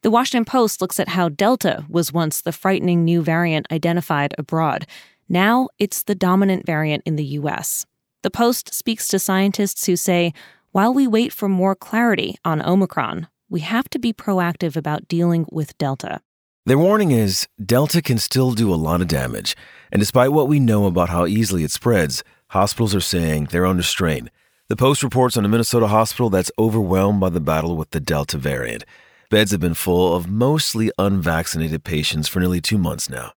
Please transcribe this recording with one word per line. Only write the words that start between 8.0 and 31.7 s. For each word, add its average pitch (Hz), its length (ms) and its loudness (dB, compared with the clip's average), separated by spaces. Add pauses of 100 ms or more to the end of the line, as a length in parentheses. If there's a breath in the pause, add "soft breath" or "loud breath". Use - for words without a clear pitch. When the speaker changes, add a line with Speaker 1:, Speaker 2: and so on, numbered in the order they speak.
Speaker 1:
The 185 80 -2
Post 233 420 0
speaks - 360 -6
to 196 100 0
scientists 196 680 0
who 180 100 2
say, 175 360 0 (380 loud breath)
"While 220 240 2
we 269 140 4
wait 220 240 2
for - 160 -4
more 190 260 2
clarity 220 720 -2
on 156 180 0
Omicron, 170 640 -2 (240)
we 180 80 -4
have 220 300 -4
to 294 100 -8
be 233 140 -2
proactive 175 640 -2
about 151 320 -4
dealing 170 420 0
with - 280 -8
Delta." - 420 -6 (440)
Speaker 2:
Their 135 140 4
warning 196 320 4
is 110 380 2 (160)
Delta 131 360 2
can 127 180 0
still 127 340 0
do 107 200 2
a 85 40 2
lot 80 240 0
of 90 80 0
damage, 62 480 -4 (340 loud breath)
and 101 80 0
despite 123 340 2
what 147 140 4
we 147 140 4
know 107 260 4
about 87 220 2
how 87 180 0
easily 95 380 0
it 73 80 -4
spreads, 87 500 0 (280 soft breath)
hospitals 104 440 0
are 95 60 2
saying 78 500 -2
they're 87 160 2
under 92 160 2
strain. 73 480 -2 (380)
The 107 80 -2
Post 135 260 2
reports 127 340 0
on 107 80 0
a 101 40 2
Minnesota 113 400 2
hospital 110 420 2
that's 92 280 0
overwhelmed 104 600 2
by 95 120 0
the 85 100 -2
battle 78 360 -2
with 78 140 -6
the 80 100 -4
Delta 73 380 -4
variant. 64 460 -6 (460 soft breath)
Beds 104 200 4
have 95 100 0
been 82 140 0
full 90 400 2
of 87 140 -2
mostly 117 680 0
unvaccinated 82 840 0